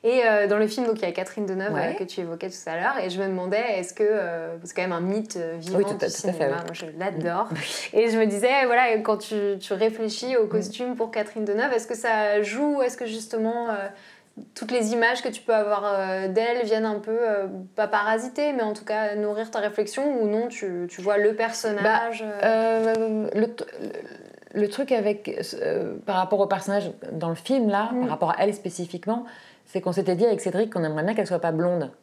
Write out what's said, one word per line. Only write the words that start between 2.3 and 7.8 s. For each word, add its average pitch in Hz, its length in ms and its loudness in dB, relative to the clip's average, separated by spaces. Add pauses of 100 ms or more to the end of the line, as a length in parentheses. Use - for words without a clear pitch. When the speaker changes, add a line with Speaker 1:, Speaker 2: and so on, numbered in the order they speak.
Speaker 1:
tout 185 60 -12 (140)
à 160 80 -4
l'heure, 220 160 0 (100)
et 185 60 -2
je 185 120 -4
me 190 60 0
demandais, 185 340 0 (180)
est-ce 180 140 -8
que, 214 140 0
euh, 170 560 0
c'est 175 100 -14
quand 185 100 -2
même 185 100 -2
un 170 80 -2
mythe, 208 340 -2
euh, 170 240 -6
vivant 180 200 0
Speaker 2:
Oui, 202 40 4
tout 202 60 0
à, 208 40 -4
Speaker 1:
du 202 60 -6
Speaker 2:
tout - 60 0
à - 40 0
fait, - 220 -2
Speaker 1:
cinéma, 156 140 0
Speaker 2:
ouais. 135 60 2
Speaker 1:
moi 139 200 -6
je 170 140 -10 (120)
l'adore. 175 540 -2
Speaker 2:
Mm. 160 40 -4 (420)